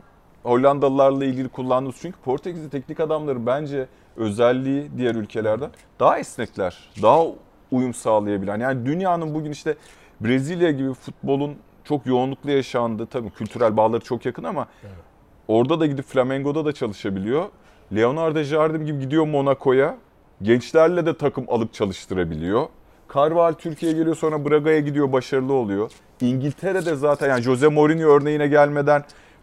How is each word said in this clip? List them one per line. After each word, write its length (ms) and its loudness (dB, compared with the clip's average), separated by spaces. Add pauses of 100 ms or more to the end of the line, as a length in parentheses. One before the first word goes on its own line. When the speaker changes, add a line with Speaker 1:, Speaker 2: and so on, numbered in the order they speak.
(420)
Speaker 1:
Hollandalılarla 840 2
ilgili 240 -4
kullandığımız, 520 -4
çünkü 180 -12
Portekizli 520 -6
teknik 300 -8
adamların 460 -4
bence 400 -4 (300)
özelliği 800 0
diğer 180 0
ülkelerden 560 -4 (300)
daha 180 4
esnekler, 720 -8 (120)
daha 200 6 (480)
uyum 240 -2
sağlayabilen. 680 -2
Yani 260 -4
dünyanın 480 -2
bugün 160 -8
işte 240 -6 (460)
Brezilya 500 0
gibi 220 -2
futbolun 600 -4 (300)
çok 220 -4
yoğunluklu 440 -2
yaşandığı, 560 -2
tabii 240 -8
kültürel 460 -2
bağları 280 2
çok 220 -6
yakın 180 -6
ama 220 -6 (160)
Speaker 2:
Evet. 120 -20 (540)
Speaker 1:
orada 320 2
da 60 2
gidip 180 -4
Flamengo'da 600 -2
da 80 -2
çalışabiliyor. 720 -4 (500)
Leonardo 480 0
Jardim 440 -2
gibi 140 -4
gidiyor 260 0
Monaco'ya. 680 2 (460)
Gençlerle 640 4
de 100 0
takım 320 -2
alıp 260 -2
çalıştırabiliyor. 920 -2 (480)
Carvalho 420 2
Türkiye'ye 420 -4
geliyor, 180 0
sonra 340 -2
Braga'ya 300 4
gidiyor, 320 0
başarılı 400 0
oluyor. 380 0 (300)
İngiltere'de 760 -2
zaten, 340 0
yani 140 2
Jose 260 4
Mourinho 400 4
örneğine 400 4
gelmeden 560 4 (380)